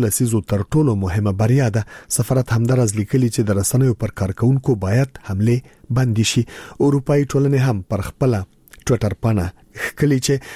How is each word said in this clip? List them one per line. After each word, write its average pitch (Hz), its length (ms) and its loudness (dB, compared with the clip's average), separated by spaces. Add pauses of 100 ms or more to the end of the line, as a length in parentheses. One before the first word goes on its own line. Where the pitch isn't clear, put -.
لسیزو 113 380 0 (120)
تر 101 220 -2
ټولو 135 300 2
مهمه 101 360 0
بریا 123 360 2
ده. 104 80 -2 (320)
سفارت 127 400 -2
همداراز 117 420 0
لیکلي 120 360 0
چې 123 120 0
د 98 140 0
رسنیو 123 420 0
پر - 180 -6
کارکوونکو 117 640 0
باید 127 240 0 (180)
حملې 107 300 2 (380)
بندې 113 360 2
شي. 120 120 2 (420)
اروپایي 143 460 2
ټولنې 139 280 2 (100)
هم 107 80 0 (120)
پر 98 220 -4
خپله 117 340 0 (400)
ټویټر 110 280 0 (100)
پاڼه 104 240 0 (340)
ښکلي 143 340 0 (100)
چې 139 100 0 (200)